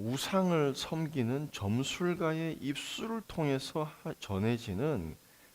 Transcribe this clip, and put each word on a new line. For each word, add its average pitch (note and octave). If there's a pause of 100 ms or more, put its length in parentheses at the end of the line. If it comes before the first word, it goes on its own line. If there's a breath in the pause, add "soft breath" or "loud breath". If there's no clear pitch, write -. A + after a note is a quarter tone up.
우상을 D3+
섬기는 D3
점술가의 D#3+
입술을 A3
통해서 D3
하-, D#3
전해지는 G#2 (380 loud breath)